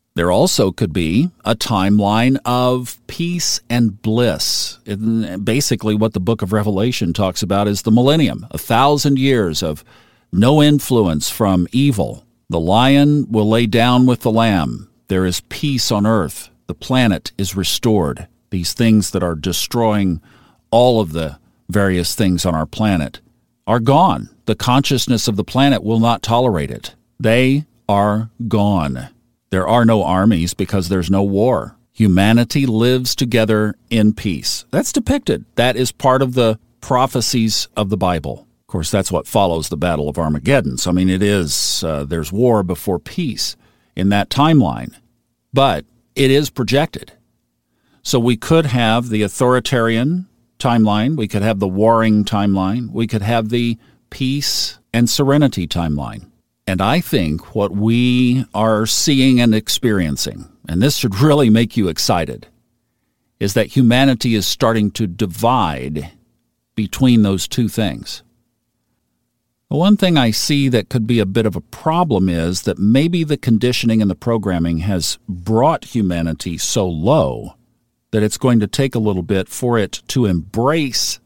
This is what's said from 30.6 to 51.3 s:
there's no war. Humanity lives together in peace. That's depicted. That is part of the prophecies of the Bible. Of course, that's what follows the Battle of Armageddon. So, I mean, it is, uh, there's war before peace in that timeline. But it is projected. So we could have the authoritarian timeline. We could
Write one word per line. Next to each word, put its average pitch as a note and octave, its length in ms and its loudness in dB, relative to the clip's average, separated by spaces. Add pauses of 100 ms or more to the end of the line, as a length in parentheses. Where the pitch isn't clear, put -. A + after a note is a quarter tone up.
there's F#2 220 -2
no G2 120 2
war. G2+ 540 0 (160)
Humanity A2+ 760 2
lives B2 480 0
together A2 640 0 (120)
in G#2+ 260 2
peace. - 560 -6
That's - 220 -4
depicted. C4+ 520 -2 (100)
That A#2+ 220 2
is B2 160 -2
part C3 300 2
of B2 120 -2
the A2+ 240 2 (220)
prophecies B2 960 -2
of G#2 120 -2
the G#2 80 -4
Bible. D#2+ 500 -4 (160)
Of - 40 -20
course, - 240 -6
that's G2 220 -2
what D#2 140 -2
follows E2+ 420 0
the E2+ 80 -8
Battle D2+ 320 -2
of D2 100 -8
Armageddon. D#2 600 -2
So, F#2 120 -4
I F2 40 0
mean, F#2 160 2
it F#2 120 0
is, F#2+ 640 -2
uh, D2+ 200 -4
there's D#2+ 280 -6
war A2+ 300 2
before F2+ 360 -4
peace - 560 -8 (400)
in F#2+ 140 -2
that G2+ 220 0
timeline. B2+ 640 2 (580)
But C3 320 2 (320)
it C3+ 140 4
is C#3 200 2
projected. C3+ 640 -2 (920)
So - 160 0
we A#2+ 180 2
could E3 300 2
have A#2+ 440 0
the G#2+ 120 0
authoritarian B2 1040 0 (320)
timeline. A#2 580 2
We G#2+ 120 -4
could G2+ 140 -2